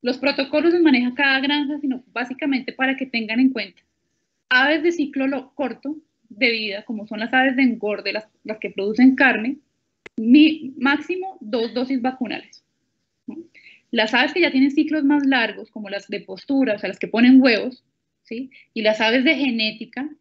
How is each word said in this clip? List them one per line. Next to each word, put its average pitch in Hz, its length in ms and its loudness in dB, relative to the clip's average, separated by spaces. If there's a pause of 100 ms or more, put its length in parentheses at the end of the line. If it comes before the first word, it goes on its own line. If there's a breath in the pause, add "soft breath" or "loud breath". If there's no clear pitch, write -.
Los 247 160 -4
protocolos 294 540 0
los 349 80 2
maneja 247 340 4
cada 277 240 2
granja, 285 400 -2
sino 277 280 -6
básicamente 254 640 -6
para 262 260 -4
que 262 100 -8
tengan 226 320 -4
en 262 100 4
cuenta. 208 320 -8 (680)
Aves 285 340 2
de 349 80 2
ciclo 277 360 -4
lo-, 277 280 -8
corto 277 420 -8 (360)
de 233 160 0
vida, 214 360 -6
como 214 220 -10
son 214 120 -10
las 226 140 -6
aves 262 240 2
de 277 60 4
engorde, 208 500 -2
las, 214 120 -8 (200)
las 214 140 -8
que 196 100 -10
producen 220 460 2
carne, 254 420 2 (580)
mi-, 294 600 4
máximo 349 640 -4
dos 226 320 -6
dosis 262 280 -4
vacunales, - 600 -8 (640)
¿no? - 100 -14 (540 soft breath)
Las 220 220 -2
aves 277 200 2
que 359 60 -2
ya 311 100 2
tienen 269 220 2
ciclos 302 320 0
más 285 220 2
largos, 233 460 -2
como 208 180 -14
las 196 180 -10
de 202 140 -8
postura, 214 540 -2
o 208 40 -12
sea, 202 80 -8
las 185 120 -8
que 180 100 -6
ponen 247 320 8
huevos, 233 420 2 (400)
¿sí? 247 260 -12 (240 soft breath)
Y 226 80 -6
las 214 200 0
aves 240 240 2
de 311 100 4
genética 233 720 -6 (120)